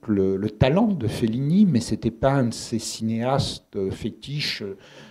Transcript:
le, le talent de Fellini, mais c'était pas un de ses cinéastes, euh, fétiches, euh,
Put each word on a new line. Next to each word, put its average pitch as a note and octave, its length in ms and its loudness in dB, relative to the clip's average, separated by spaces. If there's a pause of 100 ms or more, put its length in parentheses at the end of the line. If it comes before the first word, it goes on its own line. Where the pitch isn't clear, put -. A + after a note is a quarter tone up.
le, F#2+ 280 2
le G#2 140 -2
talent F3 380 2
de D3 180 -2
Fellini, C3+ 580 2
mais C#3+ 140 4
c'était A2+ 320 -2
pas C3+ 220 2
un C3+ 140 2
de A2+ 80 -2
ses - 260 -6
cinéastes, A2+ 960 -2
euh, F#2+ 160 -2
fétiches, - 720 -8
euh, G2 140 -10 (340)